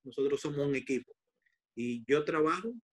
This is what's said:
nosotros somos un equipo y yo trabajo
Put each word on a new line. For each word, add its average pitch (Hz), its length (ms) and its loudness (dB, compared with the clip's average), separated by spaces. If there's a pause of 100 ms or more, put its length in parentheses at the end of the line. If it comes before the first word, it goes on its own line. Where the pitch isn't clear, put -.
nosotros 139 380 0
somos 143 260 -2
un 139 80 2
equipo 127 380 -2 (600)
y 120 300 -4
yo 147 200 4
trabajo 165 480 2 (200)